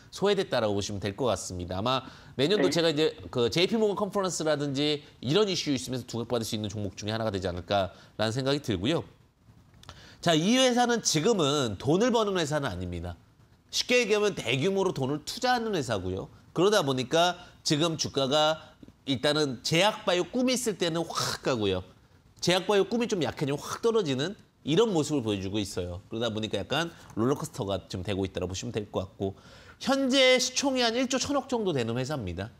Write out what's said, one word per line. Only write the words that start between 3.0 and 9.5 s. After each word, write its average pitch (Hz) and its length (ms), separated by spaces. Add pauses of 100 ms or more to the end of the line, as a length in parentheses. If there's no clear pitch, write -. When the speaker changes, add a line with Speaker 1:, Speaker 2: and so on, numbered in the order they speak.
Speaker 1:
그 120 200
제이피 180 260
모건 208 220
컨퍼런스라든지 151 1040 (160)
이런 196 300
이슈 156 220
있으면서 123 340
두각받을 117 400
수 110 100
있는 107 140
종목 101 260
중에 107 160
하나가 110 200
되지 95 180
않을까라는 98 840
생각이 135 300
들고요. 120 420 (1160)